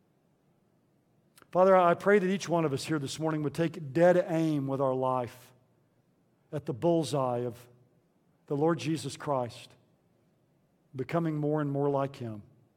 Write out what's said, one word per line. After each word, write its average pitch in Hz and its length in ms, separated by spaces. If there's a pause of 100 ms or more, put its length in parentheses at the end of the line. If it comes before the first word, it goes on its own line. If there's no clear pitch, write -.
(1500)
Father, 185 280
I 175 160
pray 196 260
that 185 100
each 190 200
one 165 160
of 139 80
us 135 100
here 156 160
this 135 220
morning 156 220
would 139 100
take 160 400
dead 175 340
aim 160 400
with 135 140
our 135 120
life 127 600 (960)
at 147 140
the 156 80
bullseye 131 720
of 120 120 (880)
the 151 80
Lord 156 240
Jesus 139 360
Christ, 127 580 (1200)
becoming 156 420
more 147 240
and 143 100
more 139 180
like 139 280
him. 110 240 (360)